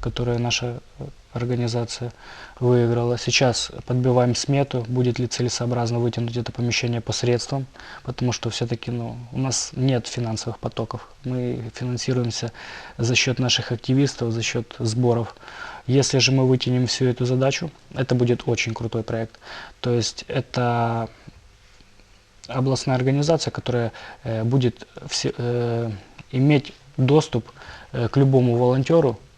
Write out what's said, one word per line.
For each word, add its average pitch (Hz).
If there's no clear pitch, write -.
которые 120
наша, 120
э, 139
организация 120
выиграла. 120
Сейчас -
подбиваем 123
смету, 135
будет 123
ли 123
целесообразно 120
вытянуть 117
это 117
помещение 120
по 110
средствам, 123
потому 123
что -
все-таки, 117
ну, 117
у 127
нас 131
нет 127
финансовых 113
потоков. -
Мы 123
финансируемся 123
за 117
счет 127
наших 123
активистов, 127
за 113
счет -
сборов. 117
Если 131
же 120
мы 131
вытянем 127
всю 127
эту 123
задачу, 131
это 127
будет 123
очень 113
крутой 113
проект. 113
То 127
есть 120
это 117
областная 131
организация, 143
которая, 120
э, 110
будет 123
все, -
э, 120
иметь 139
доступ, 135
э, 120
к 139
любому 127
волонтеру 131